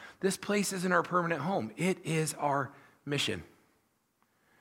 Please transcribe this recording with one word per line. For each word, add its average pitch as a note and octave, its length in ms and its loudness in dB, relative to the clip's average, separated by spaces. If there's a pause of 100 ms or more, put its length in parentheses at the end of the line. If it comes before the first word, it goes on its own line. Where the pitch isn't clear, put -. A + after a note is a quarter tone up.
(200)
This F#3+ 180 0
place G3+ 340 0
isn't F#3 200 0
our E3+ 100 6
permanent E3 400 0
home. G3 340 0
It F3+ 300 2
is D#3 280 0
our C#3 360 0 (340)
mission. B2 380 -2 (1200)